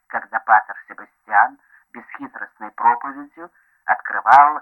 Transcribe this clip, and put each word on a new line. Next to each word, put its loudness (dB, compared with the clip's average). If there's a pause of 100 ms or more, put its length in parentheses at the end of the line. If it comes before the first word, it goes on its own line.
когда -8
патер 0 (120)
Себастьян -2 (340)
бесхитростной -16
проповедью -4 (340)
открывал 2